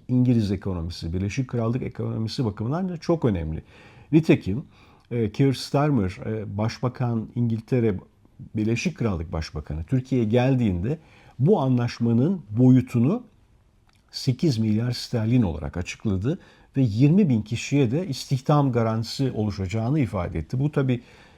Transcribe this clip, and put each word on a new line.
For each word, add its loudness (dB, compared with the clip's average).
İngiliz 4
ekonomisi, -4
Birleşik -2
Krallık -2
ekonomisi -6
bakımından -4
da -8
çok -2
önemli. -2
Nitekim, 2
e, -2
Keir 2
Starmer, 0
e, -6
Başbakan, -4
İngiltere 0
Birleşik -2
Krallık -4
Başbakanı -6
Türkiye'ye 0
geldiğinde 2
bu 4
anlaşmanın 2
boyutunu 4
sekiz 0
milyar 0
sterlin 0
olarak -4
açıkladı -4
ve 2
yirmi 4
bin 2
kişiye 0
de -4
istihdam 0
garantisi -2
oluşacağını -2
ifade -2
etti. -4
Bu 0
tabii, 0